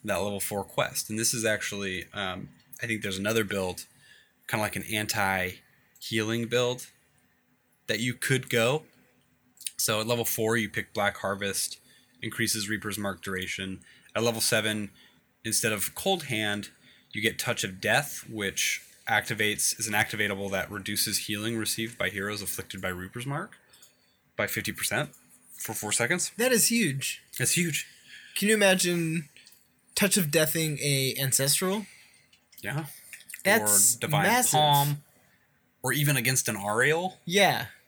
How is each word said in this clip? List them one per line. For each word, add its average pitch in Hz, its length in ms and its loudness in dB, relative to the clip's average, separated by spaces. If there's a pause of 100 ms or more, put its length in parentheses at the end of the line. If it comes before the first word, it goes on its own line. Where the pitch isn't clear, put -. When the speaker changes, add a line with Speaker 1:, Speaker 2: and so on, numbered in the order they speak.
Speaker 1:
that 101 180 0
level 101 180 -4
four 101 240 -4
quest, - 460 -4
and 107 80 -4
this - 160 0
is 113 100 -4
actually, 101 600 -2 (100)
um, 95 340 -6 (340)
I 120 40 -6
think 110 160 -2
there's 98 160 -4
another 110 260 0
build, 95 420 -4 (640)
kinda 110 140 0
like 104 140 -2
an 98 60 -6 (100)
anti-healing 107 1500 -2
build 123 420 0 (1000)
that 110 140 0
you 120 140 0
could - 360 0
go. 123 320 4 (960)
So 110 220 0
at 110 60 -2
level 117 180 2
four, 113 320 2
you 110 120 0
pick - 240 -6
Black 101 260 0
Harvest, 98 600 -4 (440)
increases 107 460 -2
Reaper's 104 300 -4
Mark 98 240 -4
duration. 95 580 -6 (340)
At 107 80 0
level 113 180 2
seven, 107 500 0 (540)
instead 113 280 0
of 101 220 -4
Cold 185 300 0
Hand, 107 460 -4 (420)
you 107 100 -6
get 110 160 2
Touch - 260 -2
of 92 160 -8
Death, 123 500 0
which 104 520 -4 (260)
activates, 107 680 0
is 113 80 -4
an 107 80 -4
activatable 104 560 0
that 95 200 -2
reduces 101 560 -4
healing 110 300 -4
received 110 420 -4
by 95 120 0
heroes 101 320 -6
afflicted - 380 -8
by 95 80 -4
Reaper's 92 380 -8
Mark 151 300 -8 (800)
by 104 100 0
fifty 107 260 -4
percent 147 380 -2 (460)
for - 180 -6
four 208 180 -4
seconds. - 460 0
Speaker 2:
That 254 140 4
is 220 160 4
huge. 165 540 0 (160)
Speaker 1:
That's - 180 2
huge. 165 300 0 (500)
Speaker 2:
Can 196 120 2
you 220 60 6
imagine 175 760 2 (680)
Touch 196 220 4
of 170 140 2
Deathing 156 500 2
a 135 380 2
Ancestral? 143 680 2 (760)
Speaker 1:
Yeah. 139 240 -4 (580)
Speaker 2:
That's 208 520 4
Speaker 1:
Or - 40 -8
Divine 151 220 2
Speaker 2:
massive. 233 360 4
Speaker 1:
Palm. 147 440 4 (800)
Or 127 100 0
even 147 240 4
against 127 320 2
an 110 80 -2
Ariel. 131 720 2
Speaker 2:
Yeah. 165 400 4 (220)